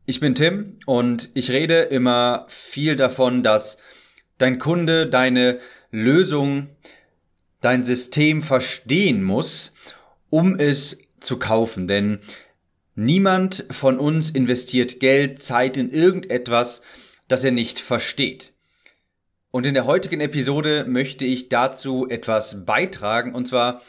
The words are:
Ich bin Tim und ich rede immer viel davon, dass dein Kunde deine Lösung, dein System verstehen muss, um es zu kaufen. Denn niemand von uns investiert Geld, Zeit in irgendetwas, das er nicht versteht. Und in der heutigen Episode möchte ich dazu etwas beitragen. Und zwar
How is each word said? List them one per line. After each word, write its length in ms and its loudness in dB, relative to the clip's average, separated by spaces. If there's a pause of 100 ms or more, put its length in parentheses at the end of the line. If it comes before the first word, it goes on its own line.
Ich 120 -4
bin 140 0
Tim 540 -2
und 480 0
ich 160 -4
rede 300 2
immer 680 0
viel 460 -4
davon, 480 2
dass 340 2 (640)
dein 180 2
Kunde 480 0
deine 540 2 (320)
Lösung, 760 2 (920)
dein 220 2
System 580 0
verstehen 800 0
muss, 540 -2 (560)
um 260 4
es 400 0 (220)
zu 180 -6
kaufen. 500 0
Denn 300 0 (800)
niemand 720 2
von 300 0
uns 320 0
investiert 680 0
Geld, 400 2
Zeit 380 -2
in 140 -2
irgendetwas, 920 0 (460)
das 160 0
er 80 2
nicht 280 -2
versteht. 720 -4 (960)
Und 160 -4
in 80 0
der 120 2
heutigen 340 0
Episode 680 -2
möchte 380 -4
ich 220 -4
dazu 600 -2
etwas 580 -4
beitragen. 680 -2
Und 140 -6
zwar 420 -2